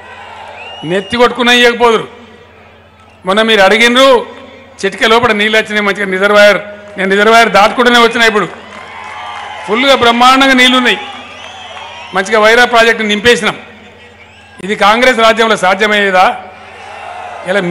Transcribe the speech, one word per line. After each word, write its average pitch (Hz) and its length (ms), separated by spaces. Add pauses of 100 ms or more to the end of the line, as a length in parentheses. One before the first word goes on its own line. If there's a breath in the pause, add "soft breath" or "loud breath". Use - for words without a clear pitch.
(840)
నెత్తి 190 340
కొట్టుకున్నా 240 360
ఇయ్యకపోదురు. 233 540 (1160)
మొన్న 196 160
మీరు 220 200
అడిగినరు, 240 640 (600)
చిటిక 196 180
లోపల 233 280
నీళ్ళు 214 260
వచ్చినాయి, 214 240
మంచిగా 196 300
రిజర్వాయర్ 202 460 (400)
నేను 190 160
రిజర్వాయర్ 220 440
దాటుకుంటూనే 226 480
వచ్చినా. 226 260
ఇప్పుడు 202 160 (1160)
ఫుల్గా 254 380
బ్రహ్మాండంగా 254 580
నీళ్లున్నాయి. 247 380 (1160)
మంచిగా 208 300
వైరా 233 260
ప్రాజెక్టు 226 400
నింపేసినాం. 208 460 (1080)
ఇది 202 100 (100)
కాంగ్రెస్ 233 400
రాజ్యంలో 220 400
సాధ్యమయ్యేదా? 196 600 (1200)
ఇలా 196 220